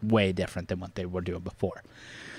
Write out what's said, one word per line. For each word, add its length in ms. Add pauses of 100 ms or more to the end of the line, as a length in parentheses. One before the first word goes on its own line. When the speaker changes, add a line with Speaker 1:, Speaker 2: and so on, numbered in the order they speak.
Speaker 1:
Yeah. 100
Speaker 2:
way 200
different 340
than 140
what 160
they 100
were 140
doing 220
before. 420 (540)